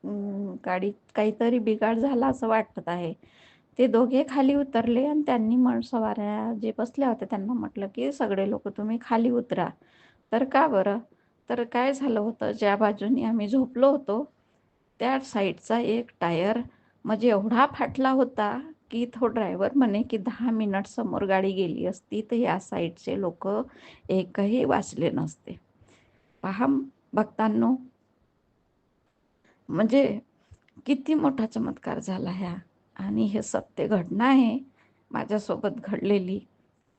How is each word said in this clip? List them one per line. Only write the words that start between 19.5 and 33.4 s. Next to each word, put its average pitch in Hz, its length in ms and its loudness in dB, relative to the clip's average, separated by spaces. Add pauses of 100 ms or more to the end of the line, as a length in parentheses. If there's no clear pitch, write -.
म्हणे 226 260 4
की, - 160 -4
"दहा 226 320 -4
मिनिट 202 360 0
समोर 202 400 -4
गाडी 190 260 2
गेली 175 340 -2
असती - 440 -6
तर 240 60 -2
या 190 240 0
साईडचे 175 600 -6
लोक 175 280 -4 (600)
एकही 202 560 0
वाचले 190 460 0
नसते." - 460 -6 (840)
पहा 190 240 -2 (480)
भक्तांनो, 220 600 2 (1900)
म्हणजे 220 500 2 (680)
किती 277 280 0
मोठा 269 320 2
चमत्कार - 520 -6
झाला 190 340 -6
ह्या. 185 220 -6 (420)
आणि 208 300 -2
हे 202 160 -2